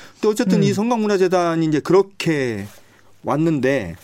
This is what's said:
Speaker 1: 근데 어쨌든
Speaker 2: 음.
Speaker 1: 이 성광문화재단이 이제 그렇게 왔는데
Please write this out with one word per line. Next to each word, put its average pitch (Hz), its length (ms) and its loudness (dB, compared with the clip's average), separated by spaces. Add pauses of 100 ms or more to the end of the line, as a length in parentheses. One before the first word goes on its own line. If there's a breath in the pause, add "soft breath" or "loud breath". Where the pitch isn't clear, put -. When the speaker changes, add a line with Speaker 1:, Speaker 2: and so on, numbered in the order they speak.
(140 loud breath)
Speaker 1:
근데 - 140 -2
어쨌든 208 300 0
Speaker 2:
음. - 40 2
Speaker 1:
이 - 100 2
성광문화재단이 185 920 0
이제 151 140 0
그렇게 143 840 0 (560 soft breath)
왔는데 131 800 -2